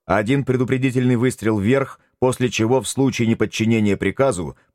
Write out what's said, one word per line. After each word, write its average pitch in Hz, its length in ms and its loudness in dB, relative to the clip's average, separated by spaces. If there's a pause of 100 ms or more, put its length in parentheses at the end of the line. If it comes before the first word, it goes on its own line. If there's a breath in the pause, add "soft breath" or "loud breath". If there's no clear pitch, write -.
Один 107 380 0
предупредительный 127 720 0
выстрел 113 440 0
вверх, 127 400 0 (200)
после 127 300 0
чего 113 320 0
в 104 60 -8
случае 127 420 0
неподчинения 110 640 0
приказу 92 640 -2 (180)